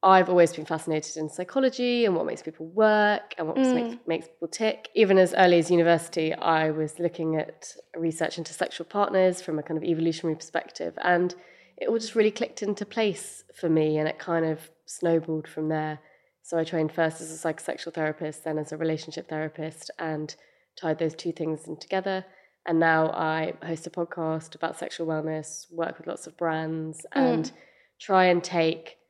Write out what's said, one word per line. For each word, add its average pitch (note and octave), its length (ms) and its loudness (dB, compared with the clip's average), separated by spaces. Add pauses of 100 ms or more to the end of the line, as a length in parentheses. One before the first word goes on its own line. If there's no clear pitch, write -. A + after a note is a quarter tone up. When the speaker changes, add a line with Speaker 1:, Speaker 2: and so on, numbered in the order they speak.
Speaker 1:
I've F#3 280 8
always E3+ 240 6
been D#3 100 -10
fascinated D#3+ 540 -4
in D#3 100 -4
psychology B3 760 0
and F3+ 100 2
what - 80 0
makes - 180 -6
people D#3+ 240 -12
work G#3 680 2
and E3 120 -4
what - 100 -4
Speaker 2:
Mm. C4 160 4
Speaker 1:
makes, A#3+ 220 -2 (100)
makes E3 220 -4
people - 200 -10
tick. - 460 -4
Even F#3+ 240 6
as F#3 160 6
early F3+ 240 8
as E3 120 2
university, E3 640 4
I D#3+ 380 2
was D#3 280 -4
looking E3 380 -2
at - 380 -6 (200)
research E3 440 -2
into D#3+ 160 -10
sexual - 320 -6
partners F#3 560 2
from D#3 160 -4
a D3 40 -4
kind D#3+ 140 -6
of D#3 80 -4
evolutionary E3 520 0
perspective. - 640 -8
And F3+ 320 4 (420)
it - 120 -4
all A3+ 100 0
just A3 160 -8
really G#3+ 160 4
clicked A3+ 320 -6
into G3+ 240 -4
place - 580 -4 (100)
for F3 140 -4
me, D#3 300 4
and D3+ 100 0
it - 100 -6
kind E3 280 0
of D#3+ 240 -4 (160)
snowballed D#3+ 600 0
from D#3 220 -6
there. D#3 300 -4 (440)
So E3+ 160 -4
I E3 60 0
trained D#3+ 280 -2
first D#3+ 280 -2
as D#3+ 120 -12
a D#3+ 40 -14 (160)
psychosexual - 400 -8
therapist, D#3 520 -6
then D#3 140 -4
as D3+ 140 -6
a D#3 60 -10
relationship D#3+ 500 -4
therapist, D#3 720 -8
and D#3 360 -6 (460)
tied D#3+ 180 -2
those D#3+ 160 -2
two E3+ 180 -6
things D#3+ 360 -6
in D3+ 80 -8
together. F#3+ 480 -4 (420)
And E3 140 2
now D#3+ 300 4
I D#3+ 420 -2 (100)
host E3 240 -8
a E3 40 -8
podcast D#3+ 640 -6
about - 240 -6
sexual - 280 -8
wellness, D#3 640 -6
work E3 280 -6
with E3 80 -14
lots - 200 -10
of D#3+ 120 -20
brands, D#3+ 680 -4 (100)
Speaker 2:
Mm. C#4 60 2 (140)
Speaker 1:
and D#3+ 180 -4 (480)
try F#3 240 4
and F3 180 4
take E3 540 -2 (140)